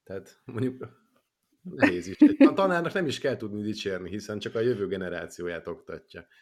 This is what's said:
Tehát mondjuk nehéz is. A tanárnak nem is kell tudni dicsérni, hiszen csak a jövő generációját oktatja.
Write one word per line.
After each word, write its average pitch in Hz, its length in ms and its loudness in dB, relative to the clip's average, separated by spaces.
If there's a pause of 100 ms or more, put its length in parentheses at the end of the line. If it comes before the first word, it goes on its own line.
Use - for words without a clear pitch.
Tehát - 420 -12
mondjuk 117 420 -4 (760)
nehéz - 460 0
is. 95 80 -8 (220)
A - 160 8
tanárnak 175 400 2
nem 185 140 0
is 120 120 -2
kell 127 180 0
tudni 104 240 -6
dicsérni, 98 480 -4
hiszen 104 300 -6
csak 113 160 -6
a 117 40 2
jövő 110 280 2
generációját 87 800 -6
oktatja. 85 600 -12 (140)